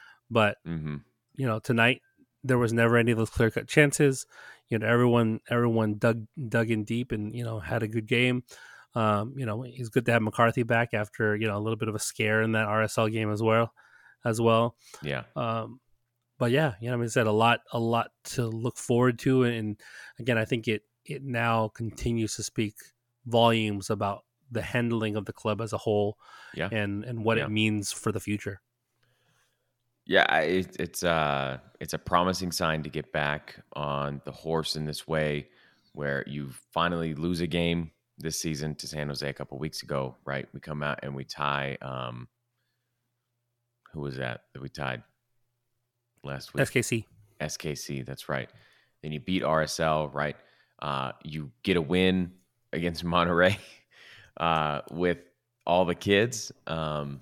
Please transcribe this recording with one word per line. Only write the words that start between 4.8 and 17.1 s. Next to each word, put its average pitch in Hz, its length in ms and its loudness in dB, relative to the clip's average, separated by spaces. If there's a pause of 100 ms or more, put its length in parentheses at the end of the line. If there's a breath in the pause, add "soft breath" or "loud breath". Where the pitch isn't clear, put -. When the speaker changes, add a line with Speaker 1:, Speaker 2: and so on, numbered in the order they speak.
Speaker 1:
everyone, 117 540 4 (100)
everyone 113 500 2
dug, 113 280 2 (220)
dug 117 200 2
in 110 140 0
deep 120 300 -4
and, 107 200 -6
you 120 120 -6
know, 113 160 -6
had 113 200 -2
a 110 60 -2
good 110 200 -2
game. 123 360 2 (500 loud breath)
Um, 110 440 2
you 135 80 -4
know, 113 180 -4
it's 123 240 -10
good 117 200 0
to 120 40 2
have 117 100 6
McCarthy 117 420 2
back 117 300 2
after, 107 400 0
you 107 140 -2
know, 101 100 -2
a 104 60 -4
little 113 140 -2
bit 110 100 -4
of 107 80 -4
a 104 40 -6
scare 110 420 0
in 110 100 2
that 110 140 2
R 107 180 2
S - 140 -2
L 113 100 4
game 110 240 0
as 104 100 -2
well, 113 300 4 (540 soft breath)
as 117 160 0
well. 113 340 4 (260 loud breath)
Speaker 2:
Yeah. 69 220 -4 (140)
Speaker 1:
Um, 113 420 -6 (580)
but 120 140 2
yeah, 139 300 2
you 117 80 -6
know, 123 60 -2
I - 20 -2
mean, 120 80 0
I - 20 -4
said 113 200 2